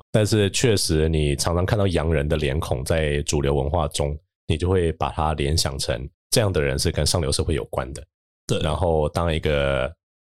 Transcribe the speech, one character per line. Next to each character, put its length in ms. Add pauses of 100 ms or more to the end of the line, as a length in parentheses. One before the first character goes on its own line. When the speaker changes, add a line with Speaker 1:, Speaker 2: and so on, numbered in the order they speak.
(120)
Speaker 1:
但 140
是 260
确 260
实 320
你 260
常 180
常 120
看 120
到 100
洋 260
人 140
的 100
脸 220
孔 260
在 380
主 180
流 120
文 160
化 200
中， 280 (300)
你 80
就 140
会 240
把 180
它 220
联 240
想 200
成 300 (240)
这 80
样 140
的 80
人 180
是 100
跟 160
上 140
流 100
社 140
会 100
有 120
关 260
的。 100 (460)
Speaker 2:
对。 120
Speaker 1:
然 140
后 360
当 240
一 80
个 520 (280)